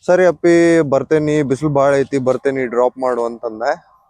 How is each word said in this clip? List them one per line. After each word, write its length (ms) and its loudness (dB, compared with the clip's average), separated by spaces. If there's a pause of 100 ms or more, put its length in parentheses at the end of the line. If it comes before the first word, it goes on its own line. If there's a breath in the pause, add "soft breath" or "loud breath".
"ಸರಿ 200 2
ಅಪ್ಪಿ 300 2 (260)
ಬರ್ತೇನಿ, 600 0
ಬಿಸಿಲು 280 -2
ಭಾಳ 260 2
ಐತಿ, 220 -2
ಬರ್ತೇನಿ, 500 -2
ಡ್ರಾಪ್ 300 -2
ಮಾಡು" 280 -2
ಅಂತಂದ. 380 -8 (460)